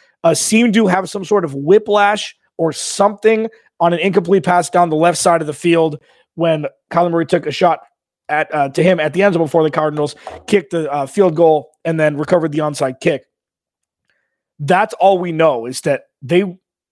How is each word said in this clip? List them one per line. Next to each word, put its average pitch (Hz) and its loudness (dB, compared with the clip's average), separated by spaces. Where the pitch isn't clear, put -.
uh, 165 4
seemed 220 2
to 220 2
have 180 -2
some 196 -10
sort 202 0
of 139 -6
whiplash 208 2
or 165 -2
something 220 0
on 170 2
an 170 0
incomplete 185 0
pass 180 0
down 175 2
the 156 -2
left 165 2
side 170 2
of 147 -10
the 151 -6
field 160 0
when 160 -2
Kyler 175 0
Murray 165 -2
took 165 -2
a 147 -6
shot 165 0
at, 151 -4
uh, 143 -2
to 147 -4
him 175 2
at 151 -4
the 185 0
end 196 2
zone 165 0
before 160 0
the 151 -2
Cardinals 151 -2
kicked 196 -2
the, 160 -4
uh, 143 -4
field 180 0
goal 156 2
and 165 -4
then 151 2
recovered 156 0
the 151 -2
onside 143 -4
kick. 156 -2
That's 180 0
all 190 2
we 175 -4
know, 147 0
is 131 -10
that 143 -2
they 175 2